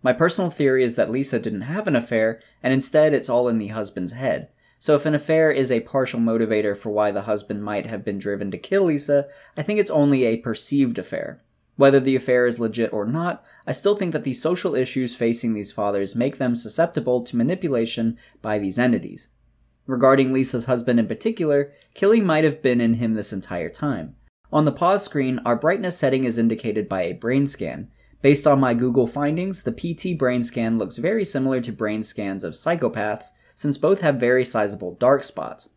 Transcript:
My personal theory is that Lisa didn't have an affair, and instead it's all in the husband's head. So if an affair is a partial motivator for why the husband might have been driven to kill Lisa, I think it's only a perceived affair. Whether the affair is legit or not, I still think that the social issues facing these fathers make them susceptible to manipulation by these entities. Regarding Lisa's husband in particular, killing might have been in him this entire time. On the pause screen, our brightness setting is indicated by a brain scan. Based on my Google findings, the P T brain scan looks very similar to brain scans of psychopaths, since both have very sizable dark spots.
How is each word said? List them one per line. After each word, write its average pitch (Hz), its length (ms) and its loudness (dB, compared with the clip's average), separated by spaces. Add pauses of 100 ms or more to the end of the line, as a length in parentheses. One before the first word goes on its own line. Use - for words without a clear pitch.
My 127 120 2
personal 175 360 0
theory 131 360 2
is 120 100 -2
that 107 160 0
Lisa 127 300 -2
didn't 101 220 -6
have 185 260 -4
an - 80 2
affair, 113 440 0 (220)
and 131 100 0
instead 151 400 2
it's 135 160 0
all 123 200 2
in 117 100 0
the 104 100 -4
husband's 104 440 -6
head. 120 360 -4 (300)
So - 160 2
if 143 120 0
an 151 80 2
affair 160 360 4
is 135 220 2
a 117 80 2
partial 127 400 -2
motivator 110 560 2
for 110 140 -8
why 104 200 2
the 101 120 -4
husband 104 420 -4
might 104 220 -4
have 110 180 -8
been 101 160 -6
driven 101 320 -4
to 95 60 -8
kill 196 260 0
Lisa, 143 420 0 (300)
I 156 60 -6
think 208 180 0
it's 202 100 0
only 143 340 4
a 113 120 2
perceived 120 640 -2
affair. - 420 -8 (320)
Whether 139 240 6
the 131 160 2
affair 123 320 2
is 117 140 -2
legit 113 320 -2
or 104 140 -2
not, 165 380 -4 (220)
I 170 60 -6
still 202 240 2
think 180 160 -2
that 151 100 -2
the 131 120 -4
social 170 420 -2
issues 127 400 -2
facing 117 380 0
these 104 180 -8
fathers 101 420 -2
make 127 240 -2
them 123 160 0
susceptible 123 680 -2
to - 140 -8
manipulation 117 840 -2 (220)
by 107 200 -2
these 98 180 -4
entities. 120 520 -2 (560)
Regarding 131 460 4
Lisa's 131 340 -2
husband 120 340 2
in 107 80 0
particular, 143 640 0 (220)
killing 208 300 4
might 160 200 2
have 151 180 0
been 120 180 2
in 117 140 4
him 113 200 0
this 107 180 -4
entire 90 360 -6
time. 107 460 -6 (380)
On 151 120 4
the 143 80 2
pause 190 320 2
screen, 131 400 -2
our 117 120 2
brightness 180 420 -2
setting 131 240 2
is 117 160 -2
indicated 110 500 0
by 92 140 -2
a 90 120 -4
brain 135 340 0
scan. 76 420 -8 (300)
Based 143 280 6
on 139 100 6
my 127 160 4
Google 123 320 2
findings, 156 560 -4
the 123 80 -4
P 170 240 -6
T 180 180 -4
brain 127 300 0
scan 113 360 -2
looks 101 180 -4
very 190 280 -2
similar 131 360 -2
to 117 100 -8
brain 107 320 -4
scans 101 400 -8
of 82 120 -8
psychopaths, 113 720 -4 (280)
since 143 240 -4
both 190 220 2
have 147 160 2
very 123 280 4
sizable 101 520 -4
dark 135 260 4
spots. - 540 -12